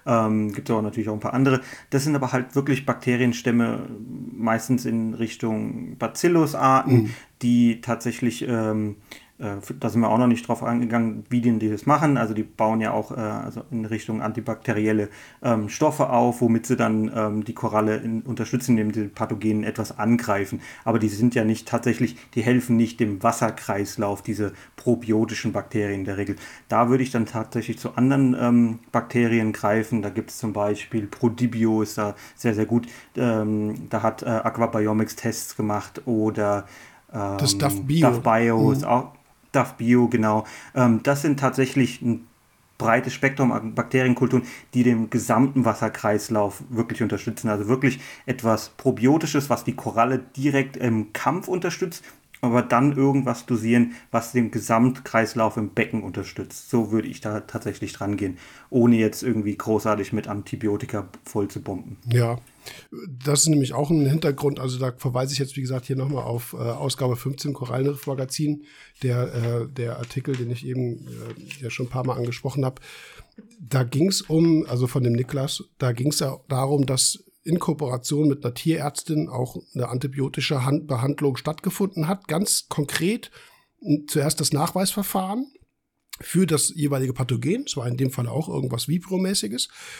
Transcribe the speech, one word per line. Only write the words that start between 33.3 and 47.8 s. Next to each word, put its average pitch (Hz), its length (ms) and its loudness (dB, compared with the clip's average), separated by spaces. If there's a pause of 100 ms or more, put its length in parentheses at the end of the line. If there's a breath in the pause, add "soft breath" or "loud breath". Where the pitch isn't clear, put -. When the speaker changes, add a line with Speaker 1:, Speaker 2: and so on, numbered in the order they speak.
Speaker 1:
da 107 140 -2
hat, 113 180 0
äh, - 40 -8
Aquabiomics 110 920 0
Tests - 400 -6
gemacht 107 500 -4
oder, 107 640 0 (460 loud breath)
ähm, 101 260 -4
Speaker 2:
Das 101 180 2
Duff 98 300 -2
Bio. 147 220 4
Speaker 1:
Duff 120 120 0
Bio 113 520 4
ist 135 80 0
Speaker 2:
Mhm. - 60 -6
Speaker 1:
auch, 123 260 0 (380)
Duff 127 260 0
Bio, 120 320 6
genau. 110 360 2 (300 loud breath)
Ähm, 120 260 6
das 143 220 0
sind 147 160 2
tatsächlich 131 640 0
ein 117 240 -2 (500)
breites 120 360 2
Spektrum 135 380 4
an 110 220 -4
Bakterienkulturen, 127 720 2 (320 loud breath)
die 123 80 4
dem 113 260 4
gesamten 123 560 2
Wasserkreislauf 107 1040 0
wirklich 117 320 -2
unterstützen. 107 480 -4
Also 104 180 -2
wirklich 131 320 2 (280 loud breath)